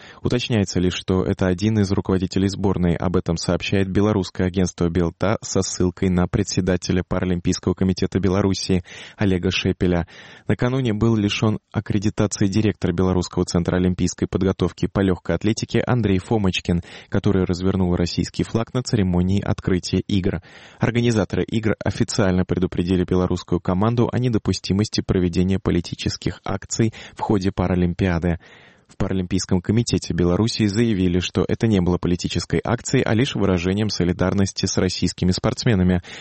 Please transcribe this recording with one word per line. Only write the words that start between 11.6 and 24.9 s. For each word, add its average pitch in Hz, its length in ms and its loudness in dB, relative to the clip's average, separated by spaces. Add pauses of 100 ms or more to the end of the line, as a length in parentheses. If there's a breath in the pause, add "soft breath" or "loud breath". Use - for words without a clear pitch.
аккредитации 104 760 -2
директор 98 460 0
Белорусского 90 520 0
центра 90 320 0
олимпийской 90 500 0
подготовки 92 600 0
по 104 140 -2
легкой 90 360 0
атлетике - 500 -2
Андрей 104 320 2
Фомочкин, 92 640 0 (260 loud breath)
который 95 360 2
развернул 90 500 0
российский 87 480 -2
флаг - 320 -4
на 127 80 -2
церемонии 92 580 0
открытия - 600 -2
игр. 92 420 -2 (380 loud breath)
Организаторы 113 640 0
игр 113 240 -2 (160)
официально 95 600 0
предупредили 90 600 0
белорусскую 90 560 0
команду 110 500 0
о - 80 -2
недопустимости 104 800 0